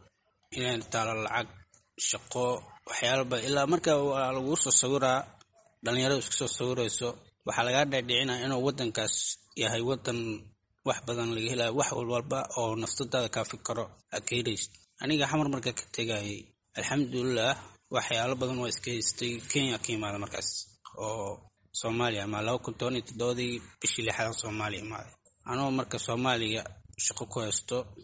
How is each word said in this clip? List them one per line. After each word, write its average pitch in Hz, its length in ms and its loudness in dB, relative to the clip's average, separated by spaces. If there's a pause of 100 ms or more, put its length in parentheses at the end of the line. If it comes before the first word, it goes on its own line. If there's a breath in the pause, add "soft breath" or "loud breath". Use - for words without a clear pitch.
(520)
inay 123 260 0 (120)
taalo 113 220 2 (100)
lacag, 110 260 -2 (500)
shaqo, - 460 0 (400)
waxyaalo 131 400 2
badan. 123 220 -2
Ilaa 139 200 4
markaa 160 320 4
waa 135 340 2
lagu 131 240 0
soo - 140 4
sawiraa, 131 500 6 (600)
dhalinyaradu 127 380 2
iska - 160 0
soo 131 120 0
sawirayso, 123 600 0 (360)
waxaa - 200 2
lagaa 127 200 4
dhaadhicinaa 127 580 0
inuu 131 220 2
waddankaas 123 500 0 (400)
yahay 117 260 0
waddan 120 380 0 (680)
wax 131 180 2
badan 120 280 0
laga 113 180 -2
helayo, 117 240 2
wax 139 140 2 (140)
walba 120 360 0 (160)
oo 113 220 0
naftadaada 120 520 0
kaa 110 160 -2
fikiro 113 400 -4 (260)
aad - 140 -4
ka - 100 -2
helaysid. 113 380 -2 (260)
Aniga 143 280 2
Xamar 147 220 2
markaa 131 240 -2
ka - 200 -6
tegayay, 104 460 -2 (380)
alxamdulillaah, 127 800 2 (340)
waxyaalo 120 460 0
badan 127 220 0
waa 123 100 -2
iska - 220 -4
haystay. 120 500 0
Kenya 135 380 0
ka - 120 -2
imaada 104 280 -2
markaas, 101 300 -4 (460)
oo 104 560 -6 (180)
Soomaaliya 113 560 0
ama 104 180 -2
laba 120 160 0
kun 120 160 -6
toban 127 220 -2
iyo 113 100 -4
toddobadii 123 480 -2 (220)
bishii - 260 2
lixaad 113 320 0
Soomaaliya 107 480 -4
imaaday. 107 300 -10 (340)
Anoo 135 240 0
marka 131 280 -2
Soomaaliya 117 640 0 (360)
shaqo - 280 0
ku - 120 -6
haysto, 113 380 0 (280)